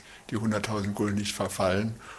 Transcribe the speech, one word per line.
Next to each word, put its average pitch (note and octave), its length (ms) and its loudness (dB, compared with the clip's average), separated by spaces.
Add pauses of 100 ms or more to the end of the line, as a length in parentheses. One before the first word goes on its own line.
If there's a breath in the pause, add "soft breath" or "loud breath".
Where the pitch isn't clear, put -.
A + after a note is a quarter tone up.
(300 loud breath)
die - 80 -2
hunderttausend G#2+ 560 0
Gulden G2+ 220 2
nicht G2+ 180 0
verfallen G2 640 2 (240 loud breath)